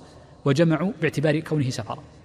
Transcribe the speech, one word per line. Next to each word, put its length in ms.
وجمعوا 480
باعتبار 380
كونه 300
سفراً". 320